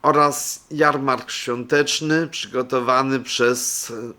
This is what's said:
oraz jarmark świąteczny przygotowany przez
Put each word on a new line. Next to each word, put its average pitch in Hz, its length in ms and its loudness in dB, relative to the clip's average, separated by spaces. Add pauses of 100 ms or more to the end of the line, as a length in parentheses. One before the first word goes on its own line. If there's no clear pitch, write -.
oraz 147 680 2
jarmark 143 600 0
świąteczny 147 960 0
przygotowany 127 920 0
przez 123 720 0 (280)